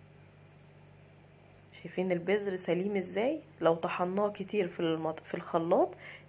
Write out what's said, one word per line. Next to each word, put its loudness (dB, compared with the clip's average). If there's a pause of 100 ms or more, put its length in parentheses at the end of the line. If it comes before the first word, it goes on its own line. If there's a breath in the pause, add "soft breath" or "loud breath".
(1700)
شايفين -2
البذر 0
سليم 0
ازاي؟ 0 (200)
لو 6
طحناه 0
كتير -2
في -10
المط-، -2
في -10
الخلاط 2 (400 loud breath)